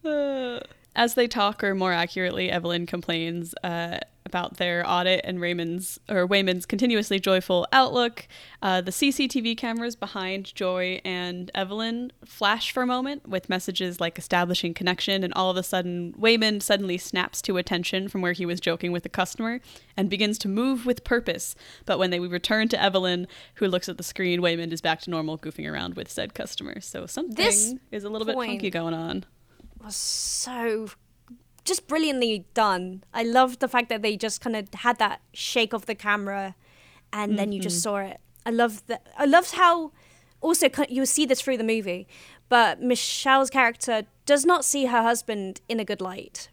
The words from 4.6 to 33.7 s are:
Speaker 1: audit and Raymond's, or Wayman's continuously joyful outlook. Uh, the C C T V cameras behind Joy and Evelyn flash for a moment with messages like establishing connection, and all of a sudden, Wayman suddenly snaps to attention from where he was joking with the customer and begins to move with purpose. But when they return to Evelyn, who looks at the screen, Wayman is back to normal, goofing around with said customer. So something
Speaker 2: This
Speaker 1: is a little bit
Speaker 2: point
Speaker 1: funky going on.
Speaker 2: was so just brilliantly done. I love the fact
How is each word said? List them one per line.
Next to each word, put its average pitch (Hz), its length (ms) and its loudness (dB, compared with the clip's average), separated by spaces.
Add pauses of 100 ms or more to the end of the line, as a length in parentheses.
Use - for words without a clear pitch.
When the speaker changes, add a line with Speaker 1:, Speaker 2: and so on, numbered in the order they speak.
Speaker 1:
audit 180 360 4
and 180 160 -4
Raymond's, 175 680 -4
or 185 180 2
Wayman's 185 400 2
continuously 208 540 2
joyful 185 520 2
outlook. 247 540 2 (360)
Uh, 185 180 2
the 180 100 -4
C 277 220 2
C 269 160 0
T 254 120 -2
V 226 140 -2
cameras 233 400 -4
behind 196 600 -6
Joy 185 500 -2
and 180 500 -6
Evelyn 226 580 -4 (120)
flash - 480 0
for 254 100 0
a 254 40 2
moment 262 420 -4
with 185 200 -4
messages 185 520 -2
like 170 180 -2
establishing 175 560 0
connection, 190 480 0
and 180 120 -2
all 185 160 2
of 180 60 0
a 185 60 -2
sudden, 175 540 -2
Wayman 220 440 4
suddenly 196 380 0
snaps - 440 -4
to 190 140 0
attention 180 520 -2
from 196 140 -4
where 175 100 0
he 175 140 -4
was 175 120 -4
joking 175 320 -2
with 175 140 -4
the 170 40 -8
customer 226 520 -4 (360)
and 196 140 0
begins 208 280 0
to 208 100 -4
move 240 380 0
with 247 180 0
purpose. - 500 -2 (300)
But - 140 0
when 185 120 2
they 175 100 0
return 180 480 0
to 226 140 2
Evelyn, 185 460 2 (280)
who 202 120 2
looks 180 200 0
at 185 80 -8
the 180 60 -12
screen, 175 400 -2
Wayman 170 300 0
is 165 80 -6
back 165 220 0
to - 80 -8
normal, 160 280 -2
goofing 156 320 -10
around 175 240 -6
with - 160 -10
said - 240 -6
customer. - 460 -10
So - 260 -10
something 262 280 -8 (100)
Speaker 2:
This 233 300 4 (180)
Speaker 1:
is 208 100 -8
a 202 60 -10
little 214 180 -4
bit 226 80 -2
Speaker 2:
point 240 180 -2
Speaker 1:
funky 196 180 -4
going 165 240 -4
on. 165 300 -6 (600)
Speaker 2:
was 208 100 -12
so 233 960 -4 (760)
just - 240 -2
brilliantly 262 560 0 (100)
done. 185 480 0 (100)
I 226 120 -2
love 247 340 4
the 269 80 0
fact 240 220 2